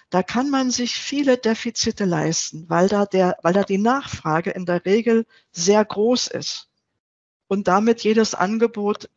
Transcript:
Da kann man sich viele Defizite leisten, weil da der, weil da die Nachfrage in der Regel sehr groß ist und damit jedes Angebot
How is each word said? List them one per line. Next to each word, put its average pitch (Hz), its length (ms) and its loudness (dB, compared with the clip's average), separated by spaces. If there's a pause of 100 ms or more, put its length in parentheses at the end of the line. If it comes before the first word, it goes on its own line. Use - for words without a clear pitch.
(100)
Da 185 120 2
kann 254 260 -2
man 269 220 0
sich 240 240 -4
viele 277 420 0
Defizite 226 680 -2
leisten, 160 640 -2
weil 170 200 4
da 202 160 0
der, 185 380 2
weil 170 100 2
da 196 120 2
die 196 140 -2
Nachfrage 202 720 -2
in 185 140 -8
der 175 200 -2
Regel 226 420 2 (240)
sehr 202 340 2
groß 220 440 0
ist - 400 -10 (800)
und 196 200 -2
damit 220 380 2
jedes 214 300 2
Angebot 214 840 -2